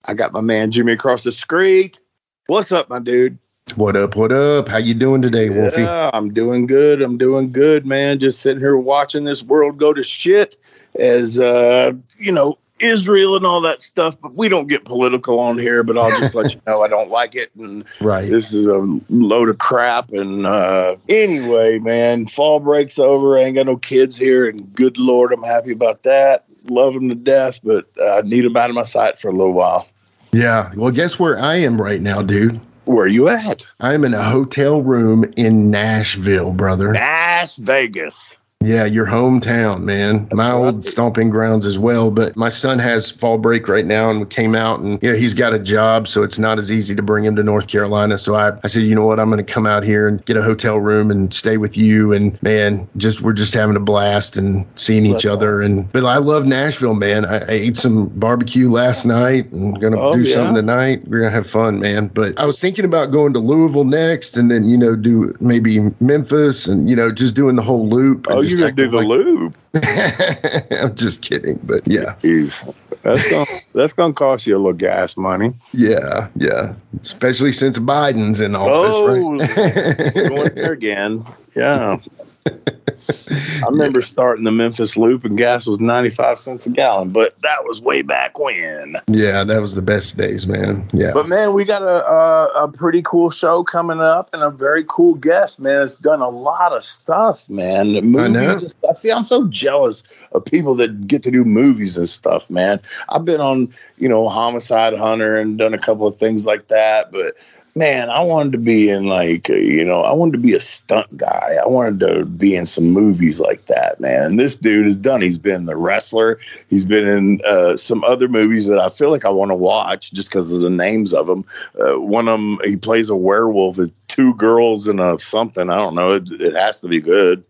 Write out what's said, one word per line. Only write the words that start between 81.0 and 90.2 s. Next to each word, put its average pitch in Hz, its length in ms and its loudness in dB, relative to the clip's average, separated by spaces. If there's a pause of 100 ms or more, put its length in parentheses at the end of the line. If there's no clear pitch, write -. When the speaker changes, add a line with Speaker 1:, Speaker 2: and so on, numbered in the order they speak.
Speaker 1:
Yeah. 123 440 0 (1300)
I 147 400 -6
remember 139 320 0
Speaker 2:
Yeah. 123 40 -8
Speaker 1:
starting 120 400 -2
the 110 80 0
Memphis 117 440 -2
Loop 120 280 2
and 107 120 -4
gas 120 300 0
was 104 140 -2
ninety-five 120 600 0
cents 127 260 -12
a 120 40 -4
gallon, 110 400 0
but 110 300 0
that 147 240 -4
was 110 160 -10
way 139 220 -2
back - 360 -4
when. 80 580 -8 (120)
Speaker 2:
Yeah, 104 360 0
that 107 160 0
was 101 140 -8
the 95 80 -4
best 104 340 -2
days, 98 300 -4